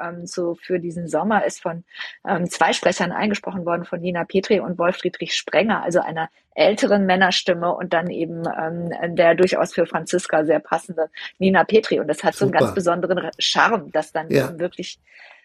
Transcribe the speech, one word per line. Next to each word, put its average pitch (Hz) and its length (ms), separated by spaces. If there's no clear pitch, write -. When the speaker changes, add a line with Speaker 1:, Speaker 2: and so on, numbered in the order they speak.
Speaker 1:
ähm, 175 240
so 170 340
für 185 200
diesen 170 280
Sommer 180 380
ist - 160
von, 170 220
ähm, 175 220
zwei 165 240
Sprechern 175 380
eingesprochen 196 560
worden, 175 180
von 170 160
Nina 175 220
Petri 196 360
und 175 200
Wolf 175 180
Friedrich - 380
Sprenger, 190 480
also 170 160
einer 160 280
älteren 202 500
Männerstimme 180 680
und - 180
dann 170 160
eben, 165 320
ähm, 170 560
der 170 200
durchaus 185 400
für 170 100
Franziska 165 580
sehr 151 160
passende 160 520
Nina 185 280
Petri. 214 340
Und - 80
das 151 160
hat 165 100
so - 120
einen 139 80
Speaker 2:
Super. 151 120
Speaker 1:
ganz 101 100
besonderen 170 640
Charme, 165 540
dass 156 200
dann 160 200
Speaker 2:
Ja. 139 180
Speaker 1:
eben 165 100
wirklich 180 400